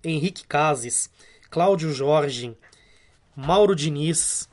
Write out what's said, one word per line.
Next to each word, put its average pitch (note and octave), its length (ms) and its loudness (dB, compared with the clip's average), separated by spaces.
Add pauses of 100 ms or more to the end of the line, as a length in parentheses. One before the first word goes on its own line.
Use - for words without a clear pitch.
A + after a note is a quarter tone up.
Henrique E3 420 -4
Cases, D3 640 -2 (400)
Cláudio E3 420 0
Jorge, C3+ 640 0 (800)
Mauro F#3+ 400 4
Diniz D3+ 760 -2